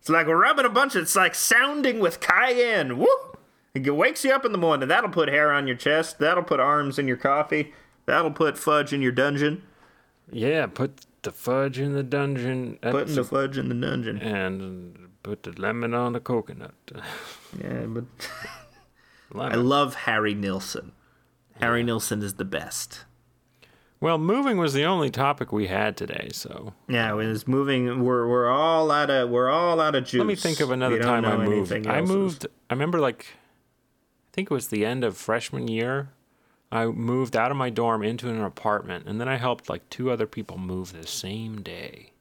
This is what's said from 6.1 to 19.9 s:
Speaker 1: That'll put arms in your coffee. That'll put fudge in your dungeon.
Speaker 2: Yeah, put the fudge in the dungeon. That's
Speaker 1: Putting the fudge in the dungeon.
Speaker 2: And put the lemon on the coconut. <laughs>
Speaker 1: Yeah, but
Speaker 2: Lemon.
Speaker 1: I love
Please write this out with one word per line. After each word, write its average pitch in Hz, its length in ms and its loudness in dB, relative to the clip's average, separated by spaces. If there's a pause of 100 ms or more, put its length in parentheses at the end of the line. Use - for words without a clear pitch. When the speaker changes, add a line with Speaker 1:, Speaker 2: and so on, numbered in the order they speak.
Speaker 1:
That'll 170 240 4
put 160 180 2
arms 143 380 2
in 139 80 0
your 127 100 0
coffee. 147 560 0 (340)
That'll 151 260 2
put 151 260 0
fudge 147 340 2
in 143 80 -2
your 127 120 2
dungeon. 143 500 2 (680)
Speaker 2:
Yeah, 135 360 0
put 127 400 -6 (160)
the - 80 -8
fudge 131 480 -2
in 139 160 -2
the 139 80 -2
dungeon. 127 800 -2
That's 120 100 0
Speaker 1:
Putting 143 220 -2
the 127 100 2
fudge 135 340 -2
in 131 100 -2
the 127 60 -2
dungeon. 120 440 -2
Speaker 2:
And 95 920 -6 (140)
put 104 220 -8
the - 160 -12
lemon 117 340 -2
on 120 180 0
the 117 80 -6
coconut. - 540 -6 (180)
<laughs> - 100 -16 (580)
Speaker 1:
Yeah, 120 260 -6
but 113 180 -8 (1300)
Speaker 2:
Lemon. 117 200 -4
Speaker 1:
I 117 80 2
love 127 360 2